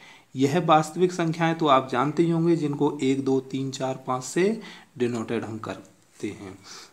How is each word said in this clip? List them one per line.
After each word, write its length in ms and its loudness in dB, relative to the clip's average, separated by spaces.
यह 240 2
वास्तविक 520 4
संख्याएं 440 0
तो 120 0
आप 240 4
जानते 320 0
ही 60 2
होंगे 260 4
जिनको 480 0
एक, 220 2
दो, 140 2
तीन, 320 -6
चार, 360 -6
पाँच 160 -4
से 380 0
denoted 460 -2
हम 140 -8
करते 720 -12
हैं 300 -12